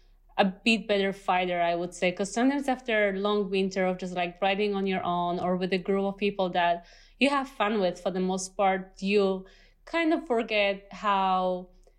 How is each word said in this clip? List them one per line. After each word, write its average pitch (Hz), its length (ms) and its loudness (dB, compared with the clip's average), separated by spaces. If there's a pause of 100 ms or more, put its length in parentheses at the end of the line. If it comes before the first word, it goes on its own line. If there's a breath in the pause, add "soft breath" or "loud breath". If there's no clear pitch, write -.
(360 soft breath)
a 202 80 4
bit 202 440 0
better 196 240 0
fighter, 180 480 0
I 170 160 2
would 175 180 -6
say. 180 160 0
'Cause 196 220 -4
sometimes 277 340 0
after 220 440 0
a - 20 -4
long 202 380 0
winter 190 360 0
of 185 120 -2
just, 180 180 -8
like, 175 260 -4
riding 202 320 0
on 196 100 -2
your 190 200 -2
own 175 340 -2
or 180 180 0
with 185 160 -2
a 190 60 0
group 196 260 0
of 196 120 -2
people 202 340 0
that 175 360 0 (320 soft breath)
you 269 120 4
have 269 180 -2
fun 214 320 -2
with, 180 180 0
for 196 120 -2
the 185 100 -2
most 185 380 -2
part, 190 420 0
you 196 460 2 (400 soft breath)
kind 330 260 0
of 311 140 -2
forget 208 640 0
how, 185 760 0 (320)